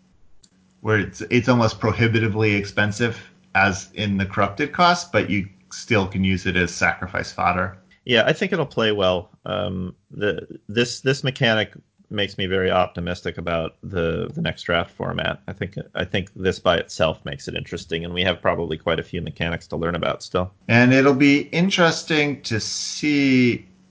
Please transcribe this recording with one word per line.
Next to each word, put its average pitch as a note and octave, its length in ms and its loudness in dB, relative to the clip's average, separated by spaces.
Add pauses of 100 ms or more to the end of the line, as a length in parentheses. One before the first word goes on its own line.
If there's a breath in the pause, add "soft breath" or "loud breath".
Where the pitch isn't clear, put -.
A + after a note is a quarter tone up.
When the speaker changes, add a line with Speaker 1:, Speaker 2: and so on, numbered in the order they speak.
(840)
Speaker 1:
where G#2+ 160 2
it's, F#2+ 320 -4
it's A#2+ 180 4
almost A#2+ 320 4
prohibitively A2 760 2
expensive, G#2 760 -2 (240)
as G2 400 2
in G2+ 240 -2
the G2 80 0
corrupted G#2 460 -2
cost, F3 400 2
but G#2 180 2
you G2 180 -2 (220)
still G#2 360 0
can F#2+ 180 -2
use F#2+ 220 0
it F#2 100 -2
as F2 140 2
sacrifice - 600 -2
fodder. F2+ 460 -2 (260 soft breath)
Speaker 2:
Yeah, A#2 220 4
I D3+ 60 4
think F#3 200 -2
it'll D#3+ 140 0
play A2+ 260 0
well. F#2 380 0 (160)
Um, F#2+ 480 -4 (160)
the, - 480 -6 (100)
this, A#2+ 340 -2
this C3+ 200 0
mechanic A2+ 500 2 (380)
makes G2+ 260 -4
me G2 100 -4
very F#2 240 0
optimistic F2+ 680 -2
about E2+ 440 -4
the, F2 520 -4
the - 80 -6
next - 220 -4
draft F2 260 0
format. F2 560 -4
I - 60 -10
think, F#2 240 -10 (180)
I - 100 -4
think F#2+ 300 -4
this F#2 240 -2
by F2 200 4
itself - 460 -2
makes C#2+ 220 -12
it - 80 -8
interesting, E2 500 -8
and F2 80 -8
we F2+ 100 -2
have F2+ 200 0
probably E2+ 340 -4
quite E2 220 -2
a D#2+ 60 -4
few F2 180 -8
mechanics E2 460 -6
to - 80 -8
learn E2+ 180 -2
about D#2+ 280 -4
still. F#2 280 -2 (160)
Speaker 1:
And B2 260 6
it'll C3+ 220 6
be C#3+ 280 4 (100)
interesting D#3+ 920 0
to A2+ 160 -4
see C3+ 1080 0 (240)